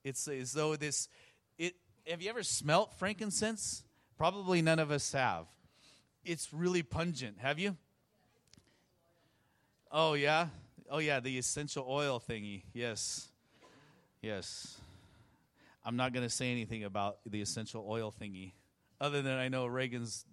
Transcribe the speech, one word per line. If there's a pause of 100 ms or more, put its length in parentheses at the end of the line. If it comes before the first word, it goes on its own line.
It's
as
though
this, (500)
it, (320)
have
you
ever
smelt
frankincense? (340)
Probably
none
of
us
have. (800)
It's
really
pungent.
Have
you? (2250)
Oh,
yeah? (420)
Oh,
yeah,
the
essential
oil
thingy. (100)
Yes. (920)
Yes. (1040)
I'm
not
gonna
say
anything
about
the
essential
oil
thingy, (480)
other
than
I
know
Reagan's